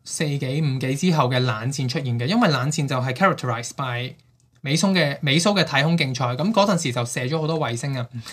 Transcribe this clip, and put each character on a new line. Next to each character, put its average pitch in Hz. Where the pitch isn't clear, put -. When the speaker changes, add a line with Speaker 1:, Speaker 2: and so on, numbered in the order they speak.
Speaker 1:
四 -
幾、 143
五 131
幾 135
之 175
後 131
嘅 127
冷 123
戰 135
出 135
現 120
嘅， 117
因 196
為 220
冷 139
戰 143
就 135
係 127
characterized 123
by 127
美 139
蘇 190
嘅， 151
美 143
蘇 202
嘅 160
太 135
空 165
競 131
賽， 131
噉 175
嗰 202
陣 180
時 131
就 123
射 123
咗 156
好 151
多 160
衛 117
星 135
啊， 120
Speaker 2:
嗯。 117